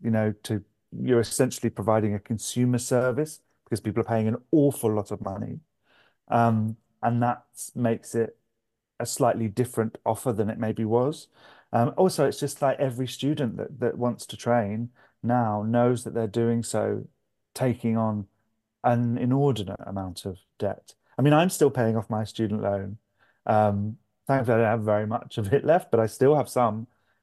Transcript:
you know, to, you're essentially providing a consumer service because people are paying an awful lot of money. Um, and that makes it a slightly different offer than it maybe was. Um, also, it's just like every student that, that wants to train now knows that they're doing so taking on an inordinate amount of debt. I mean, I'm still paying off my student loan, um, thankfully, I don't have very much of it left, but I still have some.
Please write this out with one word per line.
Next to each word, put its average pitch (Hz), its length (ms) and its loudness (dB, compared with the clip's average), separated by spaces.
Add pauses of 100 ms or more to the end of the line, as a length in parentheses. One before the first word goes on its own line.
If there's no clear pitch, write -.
you 113 80 -2
know, 110 220 2 (120)
to, 107 200 -4 (280)
you're 127 280 2
essentially 120 500 0
providing 107 440 0
a 101 40 -4
consumer 123 600 -2
service 127 600 -2 (240)
because - 160 -4
people 113 200 -4
are 110 40 2
paying 110 240 0
an 117 80 -2 (160)
awful 139 400 2
lot 104 180 -4
of 104 100 -8
money. 107 400 -8 (680)
Um, 113 480 2 (260)
and 120 200 0
that 120 220 -2 (300)
makes 117 400 -2
it 113 220 -2 (600)
a - 80 -6
slightly 113 420 0
different 113 580 -2
offer 117 260 -2
than 104 160 0
it 107 100 -6
maybe 110 260 -4
was. 123 440 0 (440)
Um, 120 240 2
also, 175 300 2
it's - 120 -2
just - 240 -6
like 135 160 2
every 127 300 -2
student 139 480 -4
that, 107 240 -8
that 120 180 -2
wants 120 280 -4
to - 100 -14
train 117 540 0 (320)
now 113 420 0
knows 120 400 2
that - 100 -8
they're 113 140 -2
doing 117 340 0
so 104 460 -2 (460)
taking 117 420 0
on 107 320 -2 (560)
an 120 340 2
inordinate 123 680 0
amount 92 400 -8
of 95 140 -8 (220)
debt. - 340 -6 (240)
I 123 40 4
mean, 147 100 6
I'm 170 180 6
still 143 200 4
paying 113 260 2
off 110 120 -4
my 110 140 -2
student 107 400 -4
loan, 101 360 -4 (480)
um, 107 500 2 (300)
thankfully, 127 300 2
I - 20 4
don't 117 80 4
have 110 160 2
very 107 240 0
much - 320 -6
of 98 140 -2
it 139 120 2
left, 170 260 2
but 113 100 4
I 110 60 4
still 135 280 4
have 131 140 0
some. 113 380 0 (360)